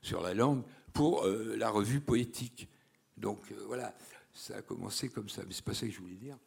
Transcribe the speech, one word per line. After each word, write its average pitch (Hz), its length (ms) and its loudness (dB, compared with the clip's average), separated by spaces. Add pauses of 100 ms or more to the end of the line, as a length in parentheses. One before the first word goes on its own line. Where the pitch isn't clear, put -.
sur - 200 -2
la 90 120 0
langue, 127 300 4 (300)
pour, 147 320 4
euh, 110 320 2
la 113 120 2
revue 110 320 4
poétique. 120 680 0 (500)
Donc, 104 340 -4
euh, - 160 -10
voilà, 123 260 -6 (400)
ça - 240 -12
a 101 60 -8
commencé 101 460 -4
comme 104 200 -6
ça. - 160 -8
Mais 95 80 -10
c'est - 120 -8
pas 107 100 -2
ça 117 100 -2
que 107 60 -2
je - 80 -10
voulais 90 160 -12
dire. 131 320 -12